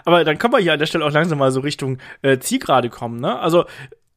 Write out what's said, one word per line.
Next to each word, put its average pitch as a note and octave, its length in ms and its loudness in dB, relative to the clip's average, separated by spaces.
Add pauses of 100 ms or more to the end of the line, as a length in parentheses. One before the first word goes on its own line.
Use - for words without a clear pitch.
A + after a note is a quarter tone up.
aber E3 220 4
dann D#3 120 0
können A#3 160 0
wir C4 60 4
hier E3+ 140 2
an D3 60 0
der D#3 80 -2
Stelle D#3+ 180 -2
auch C#3+ 60 0
langsam D3+ 260 2
mal C3+ 140 2
so C3 100 -2
Richtung, C3+ 380 -6 (220)
äh, C3+ 180 4
Zielgerade C3+ 500 0
kommen, A#2 320 -10
ne? G3 180 -4
Also, E3+ 240 2 (540)